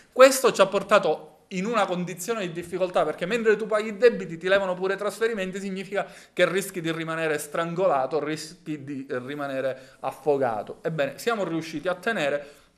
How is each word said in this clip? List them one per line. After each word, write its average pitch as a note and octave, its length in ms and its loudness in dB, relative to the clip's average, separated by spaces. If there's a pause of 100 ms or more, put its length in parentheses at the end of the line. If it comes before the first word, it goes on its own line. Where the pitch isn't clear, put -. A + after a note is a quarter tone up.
(120)
Questo C4 400 8
ci - 80 2
ha G3 60 8
portato F#3+ 640 2 (180)
in F#3 180 -4
una A3+ 180 2
condizione F3+ 640 -4
di E3+ 60 -8
difficoltà, F3 520 -2
perché D3+ 220 -2
mentre A3 280 2
tu G#3+ 120 0
paghi G#3+ 220 -2
i G#3+ 80 -8
debiti F#3+ 420 2
ti F3+ 100 -4
levano F#3+ 260 2
pure F#3 200 -2
i - 20 -2
trasferimenti, G3 640 -4
significa G3 460 -4 (260)
che F3 180 4
rischi F#3+ 300 -2
di D#3+ 100 -2
rimanere D#3+ 480 -2
strangolato, E3 840 0
rischi D#3 580 -8
di C3+ 260 -10
rimanere C3+ 920 -6
affogato. C3 840 0
Ebbene, D#3 360 -4
siamo A3+ 260 -2
riusciti E3 420 -6
a F3+ 80 0
tenere D#3+ 540 -2 (300)